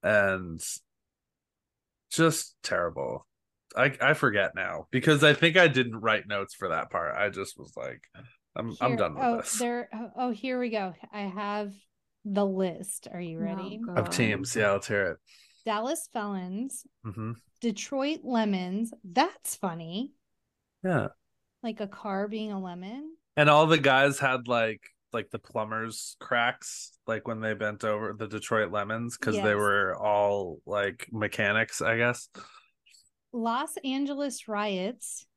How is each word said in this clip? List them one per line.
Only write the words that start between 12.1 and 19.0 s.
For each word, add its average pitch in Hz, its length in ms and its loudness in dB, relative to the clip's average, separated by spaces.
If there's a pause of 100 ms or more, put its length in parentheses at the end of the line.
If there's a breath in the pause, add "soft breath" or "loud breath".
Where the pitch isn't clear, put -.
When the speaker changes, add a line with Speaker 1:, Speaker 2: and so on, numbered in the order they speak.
Speaker 2:
the 202 200 2
list. 185 680 -2
Are 175 100 -8
you 165 180 -8
Speaker 3:
Oh, - 40 -2
Speaker 2:
ready? 196 360 -6 (100)
Speaker 1:
Of - 60 -4 (100)
Speaker 3:
God. - 60 -6
Speaker 1:
teams. 107 440 0
Yeah, 104 160 4
let's 98 160 0
hear 101 240 2
it. - 60 -8 (480 soft breath)
Speaker 2:
Dallas 226 480 -4
Felons, 202 720 -6 (200)
Speaker 1:
Mm-hmm. 110 280 -6 (280)
Speaker 2:
Detroit 269 600 -2
Lemons. 214 720 -2 (100)